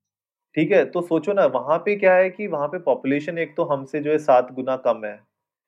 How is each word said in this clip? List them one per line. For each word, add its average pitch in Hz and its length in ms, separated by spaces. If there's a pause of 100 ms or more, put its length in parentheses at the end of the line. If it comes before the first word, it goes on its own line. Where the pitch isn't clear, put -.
(560)
ठीक 160 160
है, 170 140
तो - 160
सोचो 165 320
ना, 190 120
वहाँ 127 320
पे 208 180
क्या 190 180
है 185 160
कि 208 180
वहाँ 147 200
पे 175 120
पॉपुलेशन 143 580
एक 160 200
तो 170 60
हमसे 143 360
जो 147 120
है 156 60
सात 127 340
गुना 131 240
कम 117 300
है, 104 100 (520)